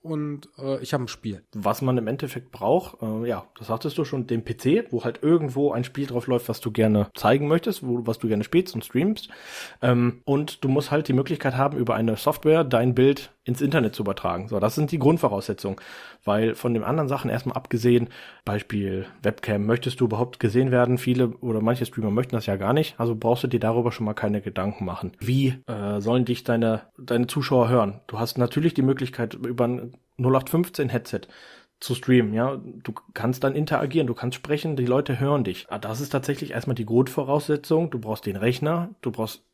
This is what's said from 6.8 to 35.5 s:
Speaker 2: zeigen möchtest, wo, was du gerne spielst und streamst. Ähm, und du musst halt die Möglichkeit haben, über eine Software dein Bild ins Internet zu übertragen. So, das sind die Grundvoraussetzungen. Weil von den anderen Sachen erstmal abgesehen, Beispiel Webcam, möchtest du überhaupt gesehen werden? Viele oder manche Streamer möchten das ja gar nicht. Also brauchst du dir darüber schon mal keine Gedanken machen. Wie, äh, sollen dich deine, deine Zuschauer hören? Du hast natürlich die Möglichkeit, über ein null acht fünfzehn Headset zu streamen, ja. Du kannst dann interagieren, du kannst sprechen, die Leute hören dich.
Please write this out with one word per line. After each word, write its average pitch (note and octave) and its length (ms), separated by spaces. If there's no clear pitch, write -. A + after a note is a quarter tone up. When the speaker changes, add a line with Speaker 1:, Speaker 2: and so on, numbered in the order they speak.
Speaker 2:
zeigen C#3 320
möchtest, E3 400
wo, A#2+ 180
was A2+ 140
du A#2+ 80
gerne G#2+ 160
spielst F3+ 320
und A2 100
streamst. F#3+ 440
Ähm, B2 440
und C#3+ 380
du C3+ 60
musst C3+ 220
halt D3+ 160
die C3+ 60
Möglichkeit C3 440
haben, C#3 180
über A#2+ 200
eine A2+ 220
Software D#3 460
dein B2 300
Bild C3+ 380
ins B2 140
Internet C#3+ 320
zu - 80
übertragen. F#2+ 460
So, A2 120
das G#2+ 140
sind D3+ 180
die E3 60
Grundvoraussetzungen. G#2 800
Weil A2 320
von A#2+ 180
den A2 100
anderen D3 240
Sachen C3 220
erstmal - 260
abgesehen, A#2+ 540
Beispiel G2+ 600
Webcam, G#2 460
möchtest B2 340
du B2 40
überhaupt A2 340
gesehen B2 320
werden? B2 260
Viele B2 300
oder A2+ 340
manche A#2 240
Streamer G#2+ 240
möchten B2 260
das A2 120
ja G2+ 80
gar G2 180
nicht. D3+ 260
Also A#2 160
brauchst A#2 280
du C#3+ 40
dir B2 120
darüber A#2 320
schon A2 160
mal G#2+ 80
keine G#2 260
Gedanken F#2+ 420
machen. F2+ 360
Wie, C3 480
äh, G#2 340
sollen A#2 240
dich A#2+ 180
deine, A2+ 380
deine A#2+ 300
Zuschauer B2+ 420
hören? G#2+ 380
Du A2 100
hast A#2 220
natürlich D3+ 340
die C#3+ 80
Möglichkeit, C3 540
über B2 320
ein B2 260
null C3 180
acht C3 140
fünfzehn D#3+ 400
Headset A#2 320
zu - 140
streamen, A#2 400
ja. C3 260
Du G#2+ 100
kannst B2 300
dann C#3 100
interagieren, D3+ 540
du A#2+ 80
kannst B2 220
sprechen, D3+ 380
die B2+ 120
Leute B2+ 320
hören C#3 240
dich. F#2 260